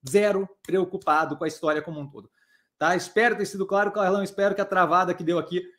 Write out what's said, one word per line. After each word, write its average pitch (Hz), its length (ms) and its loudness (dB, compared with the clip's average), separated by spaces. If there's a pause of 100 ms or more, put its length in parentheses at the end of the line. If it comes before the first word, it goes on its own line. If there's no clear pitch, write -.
zero 196 400 2 (140)
preocupado 160 720 0
com 170 80 -6
a 156 40 -2
história 151 340 -2
como 156 180 -12
um 143 80 -12
todo, 113 220 -20 (480)
tá? 170 180 2
Espero 214 400 0
ter 202 100 -4
sido 190 200 -6
claro, 196 260 0
Carlão, 196 300 0
espero 196 320 0
que 202 60 -4
a 196 60 0
travada 175 480 2
que 175 100 -8
deu 170 140 2
aqui 175 240 -4 (160)